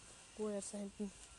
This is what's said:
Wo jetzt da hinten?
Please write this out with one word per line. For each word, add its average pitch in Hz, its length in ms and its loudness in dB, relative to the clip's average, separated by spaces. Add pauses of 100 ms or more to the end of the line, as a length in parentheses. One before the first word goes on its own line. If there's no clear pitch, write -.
(360)
Wo 214 140 4
jetzt 202 240 2
da 208 40 0
hinten? 202 320 2 (280)